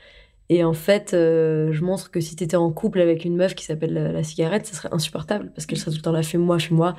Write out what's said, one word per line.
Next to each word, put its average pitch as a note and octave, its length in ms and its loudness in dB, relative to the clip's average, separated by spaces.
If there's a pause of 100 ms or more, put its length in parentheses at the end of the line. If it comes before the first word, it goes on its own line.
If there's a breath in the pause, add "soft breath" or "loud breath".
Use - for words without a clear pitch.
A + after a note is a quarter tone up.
(500 loud breath)
Et E3+ 120 4
en E3 120 2
fait, G3+ 400 0
euh, D#3+ 580 4
je D#3 100 -2
montre F#3 280 -2
que F3+ 100 -2
si D#3 160 -6
t'étais E3+ 220 -2
en E3+ 120 4
couple F#3 300 0
avec E3 240 2
une F3 100 -2
meuf F#3 200 2
qui - 100 -14
s'appelle D#3 300 -4
la, D#3 180 -2
la D#3+ 100 -2
cigarette, E3+ 440 -2
ça - 100 -12
serait - 160 -10
insupportable F3+ 640 -4
parce D#3 100 -12
qu'elle - 140 -6
serait - 120 -6
tout D#3 60 -2
le - 60 -10
temps E3 100 0
là, « D#3+ 100 2
Fume-moi, F3 360 2
fume-moi. » E3 400 2